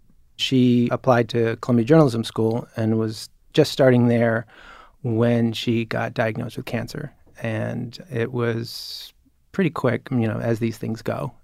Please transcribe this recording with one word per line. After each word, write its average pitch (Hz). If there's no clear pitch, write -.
she 123
applied 120
to 113
Columbia 117
Journalism 127
School 113
and 110
was 110
just 151
starting 127
there 117
when 117
she 113
got 117
diagnosed 113
with 120
cancer. -
And 117
it 117
was 117
pretty 190
quick, -
you 117
know, 110
as 117
these 110
things 113
go. 127